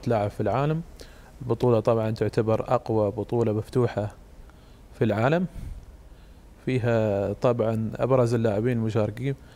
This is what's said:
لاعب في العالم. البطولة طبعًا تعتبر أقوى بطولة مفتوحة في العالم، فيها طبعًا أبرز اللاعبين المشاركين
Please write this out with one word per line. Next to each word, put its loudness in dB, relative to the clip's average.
لاعب 0
في -6
العالم. 0
البطولة 2
طبعًا 2
تعتبر 0
أقوى 0
بطولة -2
مفتوحة -2
في -4
العالم، 2
فيها 2
طبعًا 0
أبرز 2
اللاعبين 2
المشاركين -2